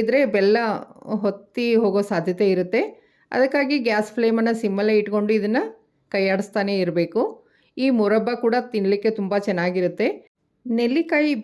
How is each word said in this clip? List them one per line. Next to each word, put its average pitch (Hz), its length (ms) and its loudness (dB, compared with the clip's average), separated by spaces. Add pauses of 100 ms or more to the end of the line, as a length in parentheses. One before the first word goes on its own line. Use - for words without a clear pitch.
ಇದ್ದರೆ 233 180 2 (140)
ಬೆಲ್ಲ 202 240 4 (640)
ಹೊತ್ತಿ 208 440 -4 (160)
ಹೋಗೋ 196 180 2 (100)
ಸಾಧ್ಯತೆ 180 440 0
ಇರುತ್ತೆ. 180 260 0 (540)
ಅದಕ್ಕಾಗಿ 277 420 0 (120)
ಗ್ಯಾಸ್ 214 280 0
ಫ್ಲೇಮನ್ನು 226 460 2
ಸಿಮ್ಮಲ್ಲೇ 208 380 0
ಇಟ್ಕೊಂಡು 208 380 0
ಇದನ್ನು 214 240 0 (520)
ಕೈ 196 80 2 (100)
ಆಡಿಸ್ತಾನೇ 202 420 -2 (100)
ಇರಬೇಕು. 170 380 0 (540)
ಈ 254 100 0 (120)
ಮುರಬ್ಬ 214 320 2 (120)
ಕೂಡ 226 120 2 (180)
ತಿನ್ನಲಿಕ್ಕೆ 202 460 0
ತುಂಬ 202 280 -2
ಚೆನ್ನಾಗಿರುತ್ತೆ. 180 640 0 (680)
ನೆಲ್ಲಿಕಾಯಿ 294 540 0 (120)